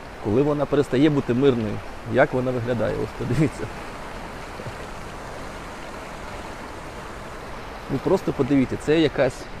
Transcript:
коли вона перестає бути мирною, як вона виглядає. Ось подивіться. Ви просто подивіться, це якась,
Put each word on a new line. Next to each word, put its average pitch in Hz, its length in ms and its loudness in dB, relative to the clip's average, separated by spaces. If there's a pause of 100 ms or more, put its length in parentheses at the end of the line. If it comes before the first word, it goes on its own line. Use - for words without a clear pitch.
(240)
коли 110 180 4
вона 147 240 2
перестає 143 440 4
бути 135 240 4
мирною, 117 440 4 (360)
як 139 200 6
вона 127 180 0
виглядає. 113 520 0
Ось 117 240 -4
подивіться. 131 360 2 (4000)
Ви 139 120 2
просто 170 300 4
подивіться, 131 440 4
це 151 220 4
якась, 139 420 4 (200)